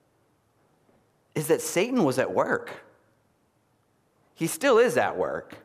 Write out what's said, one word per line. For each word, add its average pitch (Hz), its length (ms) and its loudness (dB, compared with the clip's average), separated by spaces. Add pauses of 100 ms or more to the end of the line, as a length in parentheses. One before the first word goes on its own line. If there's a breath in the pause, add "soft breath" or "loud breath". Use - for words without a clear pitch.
(1400)
is 147 100 -4
that 156 140 2
Satan 233 420 -2
was 131 160 2
at 95 140 0
work. - 520 -4 (1500)
He 160 140 -4
still 226 300 2
is 226 180 4
at 92 200 0
work. 80 480 -6